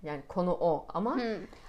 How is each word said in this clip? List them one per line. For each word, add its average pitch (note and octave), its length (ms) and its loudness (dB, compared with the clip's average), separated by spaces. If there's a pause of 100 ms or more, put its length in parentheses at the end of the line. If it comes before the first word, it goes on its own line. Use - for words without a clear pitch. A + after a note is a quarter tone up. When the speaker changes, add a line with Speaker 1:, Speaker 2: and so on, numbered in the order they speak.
Speaker 1:
Yani D3 260 -6
konu F3+ 320 2
o D#3+ 280 4
ama A3 260 0
Speaker 2:
Hmm. B3+ 80 2 (460)